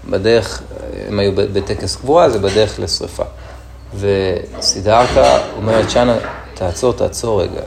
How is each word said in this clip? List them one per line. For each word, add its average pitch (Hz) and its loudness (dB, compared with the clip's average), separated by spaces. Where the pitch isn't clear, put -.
בדרך, 107 0
הם 101 -2
היו 101 2
ב-, 95 0
בטקס 98 -2
קבורה, 156 4
זה 110 0
בדרך 101 0
לשריפה. - -6
וסידהרתה 104 2
אומר, 110 2
"צ'אנה, 120 2
תעצור, 95 -2
תעצור 104 -2
רגע. 90 -4